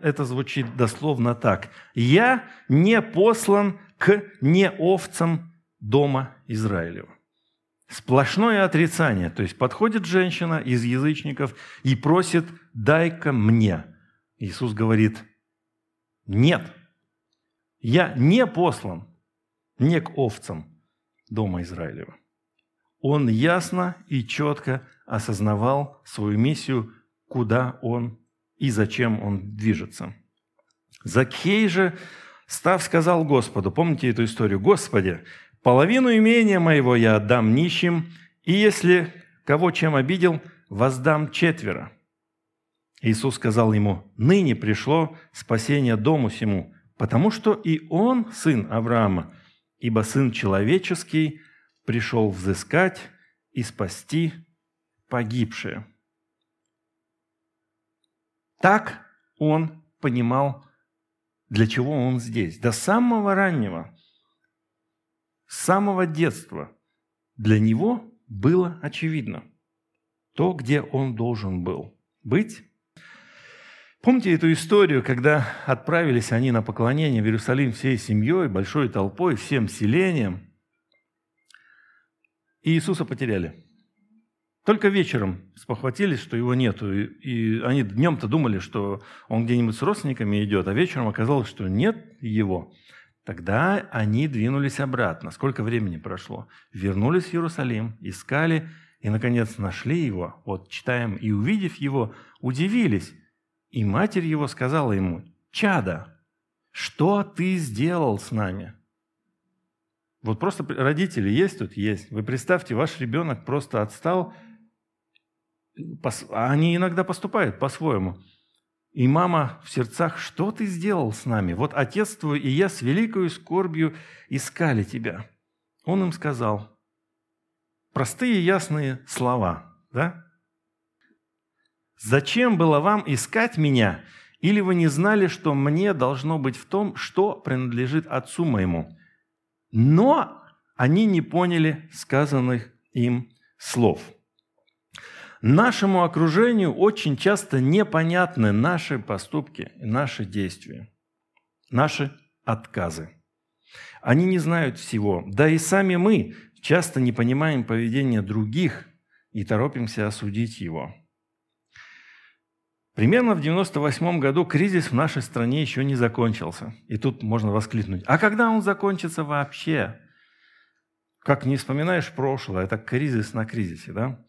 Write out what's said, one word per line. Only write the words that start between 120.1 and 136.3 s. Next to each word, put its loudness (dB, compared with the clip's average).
"Что -6
ты -6
сделал -2
с -10
нами? -2
Вот -4
отец -2
твой -4
и -4
я 2
с -10
великою 0
скорбью -4
искали -2
тебя". -8
Он 0
им -2
сказал -4
простые -2
ясные -2
слова, -2
да? -4
"Зачем 2
было 4
вам 0
искать -2
меня? 2
Или 2
вы 2
не 4
знали, 2
что -2
мне 0
должно -2